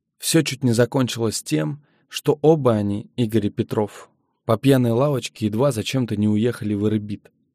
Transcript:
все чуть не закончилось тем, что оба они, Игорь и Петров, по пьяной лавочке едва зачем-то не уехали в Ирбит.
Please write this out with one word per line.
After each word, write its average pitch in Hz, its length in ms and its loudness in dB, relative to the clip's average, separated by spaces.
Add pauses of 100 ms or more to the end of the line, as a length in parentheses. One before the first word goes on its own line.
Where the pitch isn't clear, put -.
(180)
все - 240 2
чуть 131 220 -6
не 123 80 4
закончилось 117 680 0
тем, 151 440 -4 (240)
что - 340 -2
оба 143 300 4
они, 104 420 -4
Игорь 110 320 0
и 101 40 0
Петров, - 600 -6 (360)
по 113 100 2
пьяной 127 340 2
лавочке 123 560 -2
едва 113 240 0
зачем-то 113 460 -4
не 104 100 2
уехали 107 480 0
в 104 140 0
Ирбит. 104 420 -4 (240)